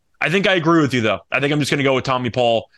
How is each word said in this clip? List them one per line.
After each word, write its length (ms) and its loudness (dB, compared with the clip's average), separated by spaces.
I 80 -2
think 180 0
I 60 2
agree 280 2
with 120 0
you, 80 0
though. 200 0
I 80 -2
think 120 -2
I'm 80 0
just 120 -2
gonna 100 0
go 140 2
with 80 -2
Tommy 260 -2
Paul. 480 0